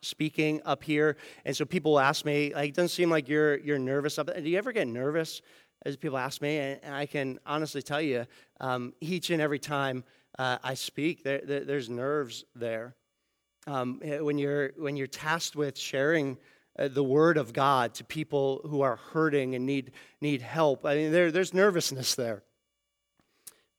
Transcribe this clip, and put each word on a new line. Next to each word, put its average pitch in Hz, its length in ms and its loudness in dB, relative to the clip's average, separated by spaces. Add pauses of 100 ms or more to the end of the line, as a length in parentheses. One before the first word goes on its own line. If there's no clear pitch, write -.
speaking 151 640 -2
up 147 180 -2
here, 151 360 2 (260)
and 143 140 -4
so 151 80 0
people 156 260 0
will 147 80 8
ask 139 240 4
me, 147 320 0
like, 147 140 -2
"It 139 60 -8
doesn't 175 140 2
seem 175 200 2
like 156 180 2
you're, 151 300 4
you're 143 220 -2
nervous 139 380 -2
up 147 100 -2
there." 180 120 -6
Do 151 100 -4
you 175 80 2
ever 226 140 -2
get 196 160 0
nervous, 143 540 -2 (420)
as 139 140 -6
people 135 200 -4
ask 131 240 -4
me? 151 160 0
And, 139 260 -4
and 143 120 -10
I 143 100 -2
can 135 400 -4
honestly 147 360 -4
tell 147 200 -2
you, 123 240 0 (340)
um, 127 420 -4
each 170 280 -4
and 165 120 0
every 147 180 0
time, 135 440 -2 (340)
uh, 127 260 0
I 131 120 -4
speak, - 480 -4
there, 139 200 -2
there, 139 180 -4
there's 139 280 -4
nerves 123 560 -4 (100)
there. 120 400 -6 (720)
Um, 131 360 -2
eh, 147 160 -4
when 147 180 0
you're, 143 400 0
when 147 180 -4
you're 135 120 -4
tasked 156 480 -4
with 143 220 -2
sharing, 139 600 0 (400)
uh, 143 100 0
the 139 160 0
Word 151 340 6
of 117 140 -2
God 131 440 4
to - 80 -12
people 139 600 -2
who 147 180 -2
are 127 140 2
hurting 143 600 2
and 127 100 -2
need, 135 260 -2 (300)
need 143 220 0
help, 139 420 2
I 147 100 2
mean, 156 160 2
there, 170 200 6
there's 180 220 0
nervousness 175 600 2
there. 113 300 -4 (1400)